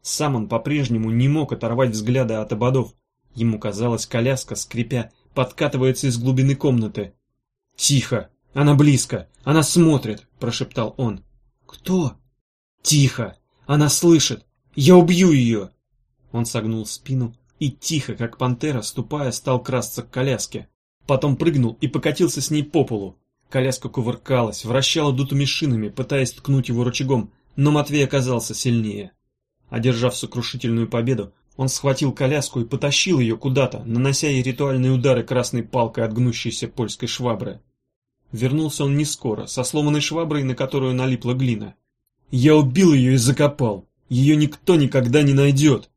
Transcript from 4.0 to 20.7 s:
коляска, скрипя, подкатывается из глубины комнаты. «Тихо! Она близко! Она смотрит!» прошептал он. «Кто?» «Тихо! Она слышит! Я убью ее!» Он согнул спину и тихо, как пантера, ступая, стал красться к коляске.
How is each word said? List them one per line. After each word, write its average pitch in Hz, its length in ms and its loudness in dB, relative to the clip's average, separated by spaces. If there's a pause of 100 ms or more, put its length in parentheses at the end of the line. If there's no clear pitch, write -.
коляска, 123 500 -4
скрипя, 117 560 -6 (220)
подкатывается 131 760 -2
из 120 100 0
глубины 131 380 2
комнаты. 113 580 -2 (640)
«Тихо! 123 540 0 (240)
Она 147 220 4
близко! 135 540 2 (140)
Она 151 200 4
смотрит!» 143 640 2 (120)
прошептал 113 580 -6
он. 110 260 -6 (420)
«Кто?» 175 520 -4 (640)
«Тихо! 131 560 2 (280)
Она 147 240 4
слышит! 160 560 4 (300)
Я 156 220 8
убью 175 340 6
ее!» 113 380 2 (600)
Он 117 140 -2
согнул 110 400 -4
спину 123 500 -6 (240)
и 147 100 -2
тихо, 135 460 -6
как 117 220 -6
пантера, 127 440 -2
ступая, 131 500 -6
стал 127 300 -2
красться 123 400 -6
к - 80 -20
коляске. 127 580 -6 (380)